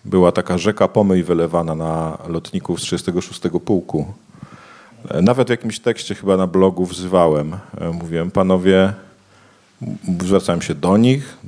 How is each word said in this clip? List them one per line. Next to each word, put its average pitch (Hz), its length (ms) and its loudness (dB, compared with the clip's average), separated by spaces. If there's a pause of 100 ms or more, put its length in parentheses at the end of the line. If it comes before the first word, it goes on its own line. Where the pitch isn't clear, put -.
była 90 260 4
taka 90 260 -2
rzeka 98 300 2
pomyj 95 360 2
wylewana 85 520 -2
na 80 420 -4 (100)
lotników 85 520 -6
z - 40 -10
trzydziestego - 380 -2
szóstego - 380 -6
pułku. 87 540 -2 (960)
E, - 120 -2
nawet 120 260 4
w - 40 0
jakimś 113 280 -6
tekście - 360 -4
chyba 98 220 0
na 95 100 2
blogu 92 380 2
wzywałem. 87 680 0 (260)
E, 85 80 -6
mówiłem: 85 420 -6
„Panowie”, 95 640 4 (880)
m-, 95 160 -8 (240)
zwracałem 90 400 0
się 80 140 -4
do 90 220 2
nich, 131 400 2 (100)